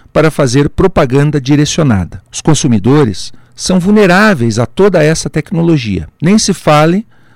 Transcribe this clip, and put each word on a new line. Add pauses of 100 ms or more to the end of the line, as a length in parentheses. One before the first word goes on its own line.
(120)
para
fazer
propaganda
direcionada.
Os
consumidores (220)
são
vulneráveis
a
toda
essa
tecnologia. (120)
Nem
se
fale (300)